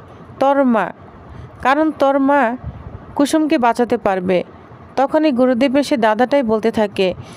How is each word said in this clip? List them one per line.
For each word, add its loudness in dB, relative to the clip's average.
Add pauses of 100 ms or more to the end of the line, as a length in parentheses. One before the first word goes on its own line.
(400)
"তোর 2
মা, 0 (720)
কারণ 2
তোর 2
মা 2 (580)
কুসুমকে 0
বাঁচাতে 0
পারবে।" -2 (520)
তখনই 0
গুরুদেব 2
এসে 0
দাদাটাই 2
বলতে 0
থাকে, -2 (220)